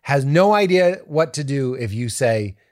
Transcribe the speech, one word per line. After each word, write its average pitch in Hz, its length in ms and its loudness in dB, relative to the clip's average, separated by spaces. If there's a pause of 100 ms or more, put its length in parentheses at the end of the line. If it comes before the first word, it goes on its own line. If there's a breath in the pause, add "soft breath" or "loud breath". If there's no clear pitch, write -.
has 139 220 0
no 175 280 4
idea 185 540 2
what 156 280 -2
to 147 100 -6
do 135 300 -2
if 117 180 -6
you 117 160 -4
say, 110 480 -2 (160)